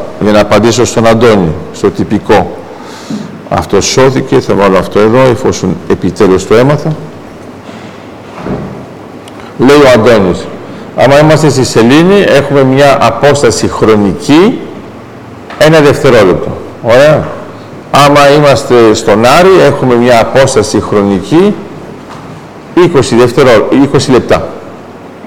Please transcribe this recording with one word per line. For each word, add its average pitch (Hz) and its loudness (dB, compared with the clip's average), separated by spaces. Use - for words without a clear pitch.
για 107 0
να 104 2
απαντήσω 110 2
στον 113 0
Αντώνη, 107 2
στο - -2
τυπικό, 98 -2
αυτό - -2
σώθηκε, 131 0
θα - -2
βάλω 95 2
αυτό 90 -2
εδώ, 110 2
εφόσον 98 0
επιτέλους 92 0
το 110 2
έμαθα. 147 0
Λέει 139 4
ο 139 4
Αντώνης, 107 2
άμα 139 2
είμαστε 156 2
στη 127 0
σελήνη, 156 2
έχουμε 139 2
μια 135 2
απόσταση 117 0
χρονική, 107 0
ένα 156 4
δευτερόλεπτο. 120 2
Ωραία. 131 2
Άμα 143 2
είμαστε 123 2
στον 107 0
Άρη, 175 4
έχουμε 131 0
μια 120 4
απόσταση 113 0
χρονική, 104 0
είκοσι 143 0
δευτερόλε-, 123 2
είκοσι 135 0
λεπτά. 107 0